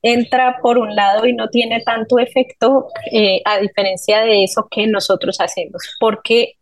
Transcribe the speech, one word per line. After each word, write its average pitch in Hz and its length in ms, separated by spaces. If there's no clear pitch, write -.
entra 254 600
por 240 160
un 208 160
lado 208 320
y 247 60
no 220 160
tiene 226 320
tanto 226 380
efecto, 254 680
eh, 208 320
a 208 140
diferencia 196 640
de 214 240
eso - 260
que 214 160
nosotros 196 540
hacemos, 170 420
porque, 226 640